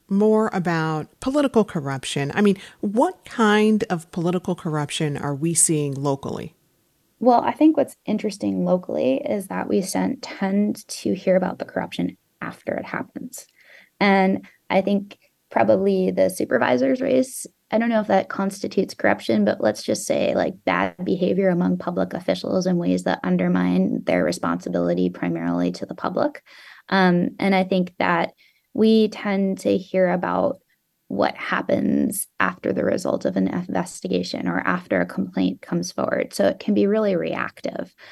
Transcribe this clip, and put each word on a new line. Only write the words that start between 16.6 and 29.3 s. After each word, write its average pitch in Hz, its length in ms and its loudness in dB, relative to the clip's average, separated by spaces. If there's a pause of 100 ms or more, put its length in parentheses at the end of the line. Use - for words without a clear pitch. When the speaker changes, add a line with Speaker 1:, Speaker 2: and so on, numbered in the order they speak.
Speaker 2:
race, 262 460 0 (240)
I 220 80 2
don't 233 100 0
know 226 120 2
if 214 80 -6
that 196 200 2
constitutes - 640 -4
corruption, 113 500 2
but - 160 2
let's - 240 0
just - 220 -4
say, - 280 0
like, 87 200 0 (100)
bad 170 400 0
behavior 190 460 0
among 180 280 2
public 180 340 -4
officials 185 540 -2
in 180 120 2
ways 175 260 0
that 185 180 0
undermine 180 840 2
their 90 200 2
responsibility 87 840 -2
primarily 87 640 -2
to - 160 -10
the - 80 -12
public. - 480 -4 (460)
Um, 180 400 4 (100)
and 190 160 2
I 190 80 2
think 185 380 -2
that 175 320 0 (420)
we 220 340 4
tend 196 500 -2